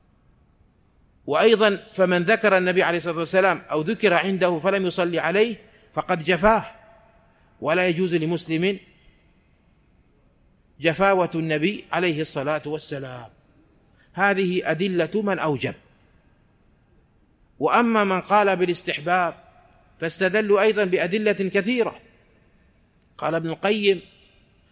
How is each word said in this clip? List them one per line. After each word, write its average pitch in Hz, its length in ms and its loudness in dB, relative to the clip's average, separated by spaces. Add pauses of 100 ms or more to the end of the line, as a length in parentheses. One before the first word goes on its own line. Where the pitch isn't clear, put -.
(1300)
"وأيضًا 196 680 4
فمن 180 300 2
ذكر 202 340 4
النبي 180 260 2
عليه 170 140 0
الصلاة 160 200 -4
والسلام 175 440 2 (100)
أو 151 100 -2
ذكر 190 320 2
عنده 175 460 2
فلم 190 260 0
يصلي 175 340 -2
عليه 196 360 0 (380)
فقد 165 300 -4
جفاه، 185 420 2 (960)
ولا 175 260 0
يجوز 175 280 0
لمسلم 165 640 -2 (2000)
جفاوة 175 560 2
النبي 165 560 -2
عليه 165 300 -2
الصلاة 147 440 -6
والسلام." 135 640 -10 (840)
هذه 185 580 0
أدلة 175 500 -2
من 196 180 -4
أوجب. 131 360 -4 (1800)
وأما 214 440 2
من 190 180 0
قال 202 340 2
بالاستحباب 175 800 -2 (640)
فاستدلوا 190 640 0
أيضًا 214 220 2
بأدلة 185 480 0
كثيرة. 196 680 -2 (1160)
قال 156 180 -4
ابن 165 140 -4
القيم: 196 520 0 (720)